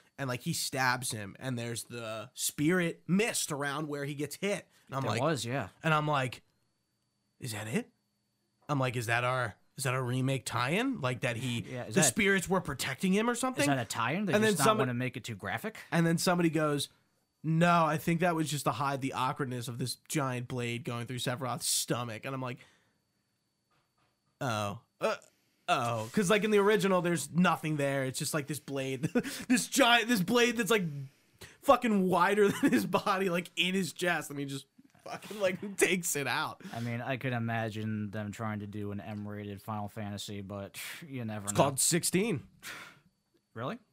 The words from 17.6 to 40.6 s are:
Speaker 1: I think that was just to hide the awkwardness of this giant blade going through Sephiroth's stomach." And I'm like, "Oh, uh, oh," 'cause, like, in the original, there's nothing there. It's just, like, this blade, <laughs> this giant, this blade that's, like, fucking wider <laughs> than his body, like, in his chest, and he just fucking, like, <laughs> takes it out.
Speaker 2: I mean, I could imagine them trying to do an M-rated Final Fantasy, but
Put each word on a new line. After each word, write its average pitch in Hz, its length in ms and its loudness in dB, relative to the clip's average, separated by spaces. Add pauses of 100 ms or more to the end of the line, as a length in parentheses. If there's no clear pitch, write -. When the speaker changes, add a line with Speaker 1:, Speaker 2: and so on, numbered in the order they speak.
Speaker 1:
I 147 120 0
think 170 240 0
that 180 140 4
was 160 140 0
just 143 160 -4
to 139 60 4
hide 139 300 -2
the 135 120 -2
awkwardness 127 540 -2
of 117 100 -8
this 123 200 -6 (100)
giant 127 400 -2
blade 120 360 -4
going 120 220 -6
through 123 140 -8
Sephiroth's 123 480 -4
stomach." 120 580 -2
And 135 80 -6
I'm 135 80 -6
like, 123 160 -6 (1800)
"Oh, 107 380 -2 (220)
uh, 214 140 0 (520)
oh," 120 440 0
'cause, 202 180 2
like, 208 140 6
in 214 80 2
the 208 80 8
original, 196 420 4
there's 170 300 0
nothing 160 460 2
there. 139 260 0
It's 131 160 -4
just, - 140 -2
like, 147 140 -2
this 143 120 -6
blade, 135 440 -4
<laughs> 220 440 -2
this 240 200 4
giant, 240 400 6
this 233 140 4
blade 233 360 4
that's, 226 140 0
like, 214 120 4 (800)
fucking 220 460 6
wider 196 420 6
<laughs> - 120 0
than 285 100 4
his 214 140 4
body, 190 440 0
like, 175 260 -2
in 175 180 0
his 185 200 0
chest, 170 360 -2
and 143 100 -6
he 143 60 -4
just 139 200 -8 (380)
fucking, - 360 -10
like, 190 380 -2
<laughs> - 0 -
takes - 380 2
it 139 120 0
out. 135 340 -2 (120)
Speaker 2:
I 117 60 -6
mean, 120 220 -4
I 123 160 -2
could 127 160 -2
imagine 110 800 -2
them 104 200 -6
trying 107 280 -6
to 104 80 -8
do 101 240 -6
an 101 80 -6
M-rated 104 640 -10
Final 104 260 -6
Fantasy, 101 540 -8
but 98 360 -10 (300)